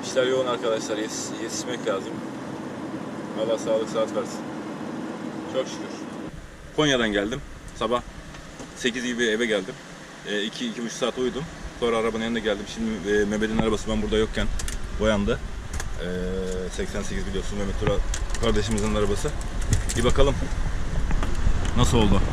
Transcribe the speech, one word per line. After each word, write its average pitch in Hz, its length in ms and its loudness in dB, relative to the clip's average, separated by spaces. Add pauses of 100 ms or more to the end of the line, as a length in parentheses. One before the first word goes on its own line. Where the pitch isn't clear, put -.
İşler 127 200 2
yoğun 131 200 2
arkadaşlar, 110 500 0
yetiş-, - 460 -6
yetişmek 113 440 -6
lazım. 104 260 -2 (1300)
Allah 110 180 2
sağlık 110 300 2
sıhhat 107 280 0
versin. - 240 -4 (1120)
Çok - 120 0
şükür. - 280 -8 (840)
Konya'dan 131 360 4
geldim. 104 280 0 (360)
Sabah 120 240 0 (760)
sekiz 123 280 -2
gibi 120 200 0
eve 113 220 2
geldim. 101 280 0 (540)
E, 101 140 -2
iki, 117 260 -4
iki 117 140 -6
buçuk 113 100 -6
saat 120 260 -2
uyudum. 127 240 -2 (380)
Sonra 117 160 2
arabanın 113 280 0
yanına 117 140 0
geldim. 104 260 0 (100)
Şimdi, 104 420 0
e, 104 80 6
Mehmet'in 107 340 0
arabası 110 320 0
ben 110 120 2
burada 107 140 2
yokken 110 300 2 (540)
boyandı. 107 380 2 (640)
E, 82 60 -4 (720)
seksen 101 260 -2
sekiz 98 240 -2
biliyorsun 95 320 -2
Mehmet 101 220 -2
Tural 104 180 4 (420)
kardeşimizin 107 540 4
arabası. 104 340 4 (680)
Bir - 80 4
bakalım 123 300 8 (1400)
nasıl 123 220 6
oldu. 98 220 6 (120)